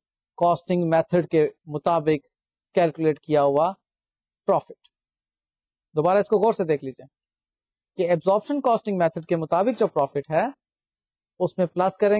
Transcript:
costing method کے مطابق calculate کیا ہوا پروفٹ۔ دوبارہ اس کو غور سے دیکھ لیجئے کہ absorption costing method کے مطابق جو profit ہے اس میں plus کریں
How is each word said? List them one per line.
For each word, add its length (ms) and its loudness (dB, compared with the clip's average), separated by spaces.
costing 520 0
method 400 0
کے 160 2
مطابق 600 -2
calculate 460 0
کیا 220 0
ہوا 300 2
پروفٹ۔ 400 -4
دوبارہ 240 2
اس 100 0
کو 100 2
غور 140 2
سے 120 -4
دیکھ 200 -2
لیجئے 220 -14
کہ 120 -2
absorption 500 0
costing 380 -2
method 280 -2
کے 100 -2
مطابق 440 -2
جو 60 4
profit 440 -4
ہے 140 0
اس 180 -4
میں 80 0
plus 320 -2
کریں 220 2